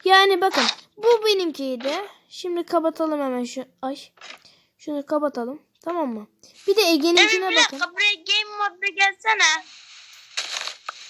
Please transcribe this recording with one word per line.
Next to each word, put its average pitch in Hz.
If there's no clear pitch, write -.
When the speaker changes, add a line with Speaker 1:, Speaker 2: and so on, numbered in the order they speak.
Speaker 1:
Yani 381
bakın 381
bu 440
benimkiydi. 277
Şimdi 349
kapatalım 320
hemen 254
şu. 254
Ay. 269
Şunu 285
kapatalım. 285
Tamam 330
mı? 214
Bir 392
de 427
Ege'ninkine 339
Speaker 2:
Evet, 427
bir 381
Speaker 1:
bakın. 381
Speaker 2:
dakika, 349
buraya 415
game 415
modda 403
gelsene. 392